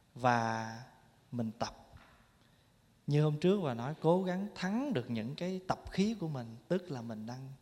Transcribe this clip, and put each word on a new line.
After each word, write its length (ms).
và 640
mình 260
tập. 280
Như 180
hôm 160
trước 160
Hòa 180
nói, 260
cố 220
gắng 320
thắng 380
được 180
những 240
cái 340
tập 220
khí 300
của 80
mình, 280
tức 220
là 120
mình 240
đang 340